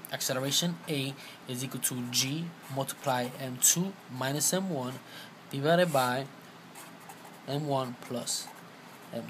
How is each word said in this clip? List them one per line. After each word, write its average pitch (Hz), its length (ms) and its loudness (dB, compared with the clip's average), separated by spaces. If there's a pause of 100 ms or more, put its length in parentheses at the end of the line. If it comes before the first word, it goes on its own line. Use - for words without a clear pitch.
(120)
acceleration 139 680 2 (100)
A 139 280 0 (320)
is 127 160 -2
equal 127 180 -4
to 123 300 0
G 135 340 2 (300)
multiply 127 540 2 (100)
M 131 200 -4
two 190 340 6 (220)
minus 139 380 2
M 190 160 2
one 131 240 0 (560)
divided 165 420 6
by 131 360 4 (1200)
M 143 180 0
one 131 360 2
plus - 460 -4 (640)
M 117 180 -4